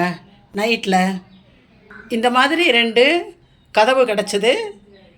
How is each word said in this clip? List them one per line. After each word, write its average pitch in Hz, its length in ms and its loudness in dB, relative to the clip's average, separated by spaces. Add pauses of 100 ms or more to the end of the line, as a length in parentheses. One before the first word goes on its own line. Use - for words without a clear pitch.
(560)
நைட்ல. 208 400 -2 (1160)
இந்த 240 200 0
மாதிரி 277 420 2
ரெண்டு 240 640 0 (360)
கதவு 247 340 2
கிடச்சிது. 202 480 -2 (640)